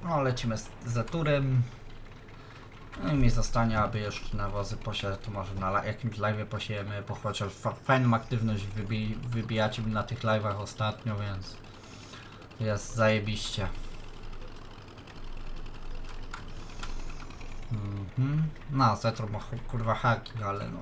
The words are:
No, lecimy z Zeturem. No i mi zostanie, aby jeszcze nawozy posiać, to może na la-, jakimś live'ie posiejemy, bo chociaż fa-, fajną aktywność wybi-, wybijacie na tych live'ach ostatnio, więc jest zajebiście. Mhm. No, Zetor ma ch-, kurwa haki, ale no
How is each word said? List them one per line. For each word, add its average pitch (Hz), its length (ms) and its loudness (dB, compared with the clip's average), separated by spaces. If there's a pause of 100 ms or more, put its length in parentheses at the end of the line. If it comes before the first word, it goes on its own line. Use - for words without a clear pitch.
No, 160 180 2
lecimy 123 360 2
z - 120 -8 (160)
Zeturem. 131 760 4 (1400)
No 165 100 4
i - 20 6
mi 131 140 10
zostanie, 113 500 6
aby 104 200 2
jeszcze 104 380 -2
nawozy 101 400 0
posiać, 98 480 -2
to 113 60 -6
może 98 240 -4
na 95 120 0
la-, 101 180 2
jakimś 107 320 -2
live'ie 107 280 2
posiejemy, 104 640 -4
bo 101 80 -4
chociaż 101 380 -2
fa-, - 200 -2 (100)
fajną 127 300 8
aktywność 110 520 2
wybi-, 107 500 -2
wybijacie 113 680 0
na 107 220 2
tych - 160 -4
live'ach 107 420 2
ostatnio, 107 540 0
więc 101 420 -4 (1000)
jest 107 360 0
zajebiście. 107 720 4 (4000)
Mhm. 113 800 0 (220)
No, 127 240 6
Zetor 110 360 0
ma 104 80 -2
ch-, - 280 -6
kurwa 110 280 2
haki, 113 480 2
ale 101 260 -2
no 87 120 -6